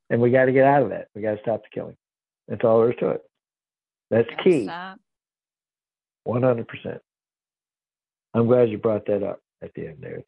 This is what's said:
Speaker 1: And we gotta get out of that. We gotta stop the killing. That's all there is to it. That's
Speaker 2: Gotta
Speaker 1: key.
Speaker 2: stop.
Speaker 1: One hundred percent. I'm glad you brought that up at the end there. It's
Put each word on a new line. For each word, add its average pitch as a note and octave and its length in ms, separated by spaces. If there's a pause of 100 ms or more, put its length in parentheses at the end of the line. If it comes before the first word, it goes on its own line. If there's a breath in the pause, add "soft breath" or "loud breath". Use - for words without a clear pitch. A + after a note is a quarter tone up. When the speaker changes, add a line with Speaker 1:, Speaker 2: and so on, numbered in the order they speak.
Speaker 1:
And A#2 120
we A#2+ 100
gotta C3 200
get C3 140
out C#3 180
of G2+ 60
that. F2 260
We G#2 60
gotta G#2+ 200
stop G#2+ 220
the - 100
killing. E2 220 (520)
That's A2+ 160
all A2+ 180
there A#2+ 100
is A#2 80
to - 120
it. - 100 (880)
That's A#2 200
Speaker 2:
Gotta - 140
Speaker 1:
key. D#3+ 220
Speaker 2:
stop. F3+ 340 (1200)
Speaker 1:
One A#2+ 200
hundred A#2+ 240
percent. - 340 (1300)
I'm A#2 140
glad B2 220
you G#2+ 80
brought G#2 300
that G2+ 160
up F2+ 160 (220)
at F2 120
the E2 140
end D#2+ 140
there. - 140
It's - 120